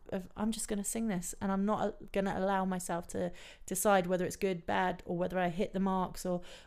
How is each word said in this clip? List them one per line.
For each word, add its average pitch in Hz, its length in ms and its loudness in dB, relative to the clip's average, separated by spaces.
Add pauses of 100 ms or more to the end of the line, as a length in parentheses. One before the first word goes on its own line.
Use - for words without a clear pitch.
(120)
of, 185 240 -4
"I'm 214 160 0
just - 160 -4
gonna 202 160 -2
sing 226 240 -2
this, 180 320 -2
and 196 100 0
I'm 196 140 2
not, 208 160 4
uh, 208 120 0 (200)
gonna 196 240 2
allow 190 280 2
myself 180 440 -2
to 180 240 -2 (320)
decide 190 420 4
whether 180 180 2
it's - 120 -2
good, 185 300 -2
bad, 185 400 0
or 175 100 -2
whether 180 220 0
I 180 100 2
hit 180 240 -2
the 190 80 0
marks, 190 460 0
or 180 160 0 (240)